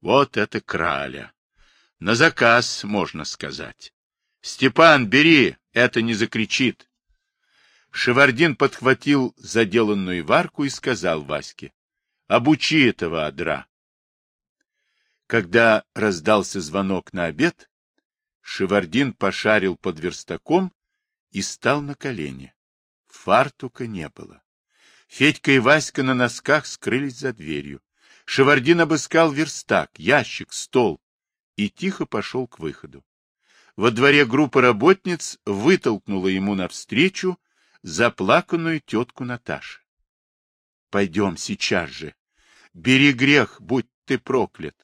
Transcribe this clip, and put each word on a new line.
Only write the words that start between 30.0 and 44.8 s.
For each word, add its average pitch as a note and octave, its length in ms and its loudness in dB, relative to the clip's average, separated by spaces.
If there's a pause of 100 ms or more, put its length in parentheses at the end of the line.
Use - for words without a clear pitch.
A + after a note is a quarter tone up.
стол G#2 480 -2 (580)
и G#2 120 -2
тихо F#3 360 -6
пошел B2 420 -8
к - 120 -20
выходу. C#2+ 460 -14 (720)
Во A2+ 160 2
дворе C#3 340 4
группа C3 360 2
работниц D3+ 840 2
вытолкнула G#2 840 -2
ему F#2+ 280 -2
навстречу F3+ 840 -4 (460)
заплаканную D#3 960 -2
тетку - 460 -6
Наташи. A#2 560 -12 (1080)
«Пойдем G2 480 -2
сейчас F#2 520 -4
же. D2+ 260 -16 (580)
Бери C3 380 4
грех, C3 500 2
будь A#2 260 -4 (180)
ты C3+ 120 -2
проклят». G#2+ 680 -6